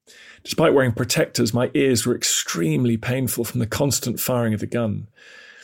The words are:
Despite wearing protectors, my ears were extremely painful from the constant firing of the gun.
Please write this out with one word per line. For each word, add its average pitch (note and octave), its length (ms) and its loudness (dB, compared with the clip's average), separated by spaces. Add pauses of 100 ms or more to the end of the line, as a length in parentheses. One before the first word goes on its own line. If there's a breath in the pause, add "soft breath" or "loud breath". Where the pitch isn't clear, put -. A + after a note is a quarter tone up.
(440 loud breath)
Despite - 300 2
wearing C3 200 4
protectors, A#2+ 600 0
my B2+ 220 0
ears C3+ 280 2
were B2 120 2
extremely D3 840 0
painful B2 460 -2
from A#2+ 160 -4
the A2+ 80 0
constant A#2+ 520 -2
firing A#2 360 0
of G#2 40 -2
the A2 60 -6
gun. G#2 420 -2 (560 loud breath)